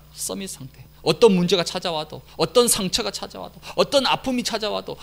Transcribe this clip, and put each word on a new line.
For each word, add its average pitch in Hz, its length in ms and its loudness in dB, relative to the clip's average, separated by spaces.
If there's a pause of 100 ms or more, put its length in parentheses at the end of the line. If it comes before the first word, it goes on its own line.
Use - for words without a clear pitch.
(140)
서밋 190 360 -8
상태. - 360 -16 (160)
어떤 190 320 6
문제가 175 300 2
찾아와도, 156 580 -6 (140)
어떤 240 320 4
상처가 202 420 -2
찾아와도, - 500 -12 (160)
어떤 226 300 2
아픔이 240 380 -2
찾아와도, 202 580 -6